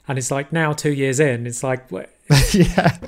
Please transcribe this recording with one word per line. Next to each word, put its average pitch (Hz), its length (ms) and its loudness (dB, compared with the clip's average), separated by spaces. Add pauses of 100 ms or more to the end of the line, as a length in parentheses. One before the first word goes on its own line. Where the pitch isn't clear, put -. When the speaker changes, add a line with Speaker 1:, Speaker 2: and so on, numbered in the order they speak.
Speaker 1:
And 135 100 -4
it's 127 140 -4
like, 143 200 -4
now, 156 220 0
two 147 180 -2
years 135 280 -2
in, 120 260 0
it's 123 180 -10
like, 127 280 -6
"Wha-, 95 140 -10 (240)
Speaker 2:
<laughs> 139 220 4
Yeah. 180 460 2 (100)